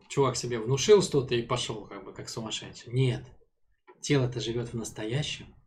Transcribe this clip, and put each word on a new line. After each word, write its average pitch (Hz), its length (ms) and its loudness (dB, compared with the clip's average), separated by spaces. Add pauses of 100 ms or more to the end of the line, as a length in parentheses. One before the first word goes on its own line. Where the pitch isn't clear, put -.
чувак 131 280 2
себе 120 220 -4
внушил 139 440 6
что-то 127 320 0
и 117 80 2
пошёл 107 440 -4
как 98 180 -14
бы 98 80 -16
как - 160 -14
сумасшедший. - 640 -10
Нет. 127 320 2 (760)
Тело-то 123 400 0
живёт 117 320 -4
в - 20 -8
настоящем. 113 800 -6 (120)